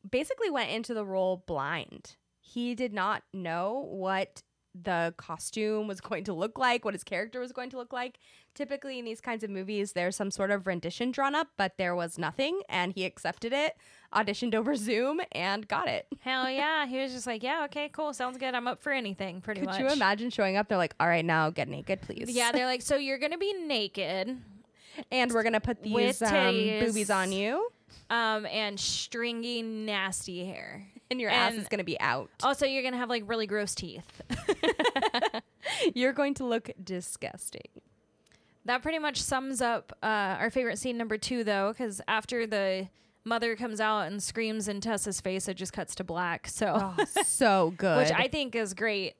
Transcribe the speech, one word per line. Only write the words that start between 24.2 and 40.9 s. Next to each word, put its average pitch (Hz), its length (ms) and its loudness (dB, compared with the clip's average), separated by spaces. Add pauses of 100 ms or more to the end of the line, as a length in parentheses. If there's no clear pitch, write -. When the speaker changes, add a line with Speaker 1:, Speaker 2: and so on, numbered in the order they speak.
Speaker 1:
And 247 220 2
we're 226 120 4
gonna 220 160 4
put 240 220 -2
Speaker 2:
With 240 380 2
Speaker 1:
these, - 20 2
um, 220 100 4
Speaker 2:
titties. 220 480 4
Speaker 1:
boobies 214 300 2
on 190 220 4
you. 247 380 0 (400)
Speaker 2:
Um, 220 360 2
and 202 320 -2
stringy, 233 840 -2
nasty 196 840 -4
hair. 196 420 -10 (240)
Speaker 1:
And 254 100 -2
your 214 100 0
Speaker 2:
And 233 240 4
Speaker 1:
ass 220 80 -2
is - 60 -8
gonna 196 160 -2
be 175 160 -4
out. 127 300 0 (120)
Speaker 2:
also, 277 240 4
you're 269 160 0
gonna 254 140 -2
have, 247 140 -2
like, 233 160 -2
really 220 200 -2
gross 202 280 -2
teeth. - 560 -12
<laughs> - 320 0 (500)
Speaker 1:
<laughs> - 840 0
You're 254 180 4
going 285 220 2
to 262 100 -4
look 233 260 0 (120)
disgusting. - 840 -8 (960)
Speaker 2:
That 247 180 0
pretty 320 160 0
much 294 220 -2
sums 262 400 -2
up, 233 320 0 (100)
uh, - 40 -2 (320)
our 220 120 2
favorite 233 280 0
scene 247 180 -2